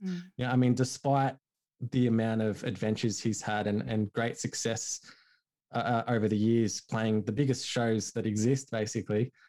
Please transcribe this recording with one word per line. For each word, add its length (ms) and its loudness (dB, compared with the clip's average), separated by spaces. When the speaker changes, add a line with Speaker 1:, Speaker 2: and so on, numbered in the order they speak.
Speaker 1:
Mm. 180 -6
Speaker 2:
Yeah, 140 -2
I 40 2
mean, 200 6
despite 600 0
the 140 4
amount 380 2
of 200 -2
adventures 560 -2
he's 220 -2
had 240 -2
and, 240 0
and 240 -2
great 240 -2
success, 640 -4
uh, 40 -4
uh, 300 0
over 200 2
the 100 2
years, 440 2
playing 420 0
the 80 -2
biggest 340 0
shows 460 0
that 160 -4
exist, 440 2
basically. 600 -2